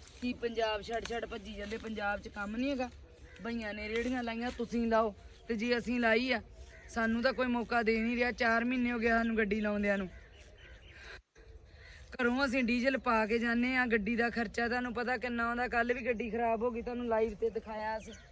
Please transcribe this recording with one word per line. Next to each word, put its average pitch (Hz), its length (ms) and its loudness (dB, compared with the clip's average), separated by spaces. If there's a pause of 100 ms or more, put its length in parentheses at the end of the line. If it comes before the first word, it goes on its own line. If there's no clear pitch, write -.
(220)
ਕਿ 247 100 -2
ਪੰਜਾਬ 220 500 -2
ਛੱਡ 226 220 -4
ਛੱਡ 226 220 -6
ਭੱਜੀ 214 280 -12
ਜਾਂਦੇ, 202 240 -8
ਪੰਜਾਬ 208 420 -4
'ਚ - 80 -14
ਕੰਮ 208 280 -6
ਨਹੀਂ 262 140 0
ਹੈਗਾ, 254 200 -2 (520)
ਬਈਆਂ 220 320 -6
ਨੇ 214 140 -8
ਰੇਹੜੀਆਂ 240 340 -2
ਲਾਈਆਂ, 233 360 -4
ਤੁਸੀਂ 233 280 0
ਲਾਓ। 220 280 4 (340)
ਤੇ 233 80 0
ਜੇ 240 220 0
ਅਸੀਂ 240 220 0
ਲਾਈ 240 320 4
ਆ, 214 100 0 (460)
ਸਾਨੂੰ 226 340 0
ਤਾਂ 254 100 4
ਕੋਈ 254 140 0
ਮੌਕਾ 240 360 2
ਦੇ 220 180 4
ਨਹੀਂ 233 160 0
ਰਿਹਾ, 240 160 0
ਚਾਰ 226 320 2
ਮਹੀਨੇ 247 280 0
ਹੋ 240 60 -2
ਗਏ 226 100 2
ਸਾਨੂੰ 226 280 2
ਗੱਡੀ 214 240 2
ਲਾਉਂਦਿਆਂ 208 380 2
ਨੂੰ। 190 100 -4 (2000)
ਘਰੋਂ 247 360 4
ਅਸੀਂ 254 180 2
ਡੀਜ਼ਲ 247 340 4
ਪਾ 220 280 4
ਕੇ 226 120 2
ਜਾਂਦੇ 240 380 2
ਆ, 254 100 4
ਗੱਡੀ 220 300 2
ਦਾ 233 140 2
ਖਰਚਾ 233 380 -2
ਤੁਹਾਨੂੰ 247 260 -2
ਪਤਾ 240 220 0
ਕਿੰਨਾ 233 320 -2
ਆਉਂਦਾ। 240 200 -2
ਕੱਲ੍ਹ 240 260 2
ਵੀ 233 120 -4
ਗੱਡੀ 233 240 -2
ਖਰਾਬ 226 320 0
ਹੋ 247 80 2
ਗਈ, 233 120 -4
ਤੁਹਾਨੂੰ 240 240 -6
ਲਾਈਵ 220 280 2
ਤੇ 220 160 -2
ਦਿਖਾਇਆ 214 480 -6
ਅਸੀਂ। 214 140 -12 (200)